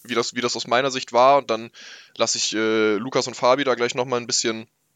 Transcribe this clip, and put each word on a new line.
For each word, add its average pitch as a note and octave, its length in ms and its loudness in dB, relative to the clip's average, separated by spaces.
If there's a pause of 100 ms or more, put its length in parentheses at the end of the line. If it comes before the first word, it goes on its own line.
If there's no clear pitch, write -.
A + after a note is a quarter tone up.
wie A#2+ 120 -8
das, A#2 200 -2
wie B2 60 -4
das A#2+ 160 -2
aus A2+ 100 -8
meiner B2+ 240 2
Sicht B2+ 220 -6
war. B2+ 260 6
Und B2+ 120 -2
dann A2+ 200 -4 (460)
lass A2+ 180 0
ich, - 200 -4
äh, A2 420 2
Lukas C3 320 -2
und A#2 80 -12
Fabi B2+ 260 2
da C3 120 2
gleich A#2+ 200 -2
noch B2+ 100 -2
mal C3 120 -2
ein A#2+ 100 -6
bisschen, A2+ 400 -4 (280)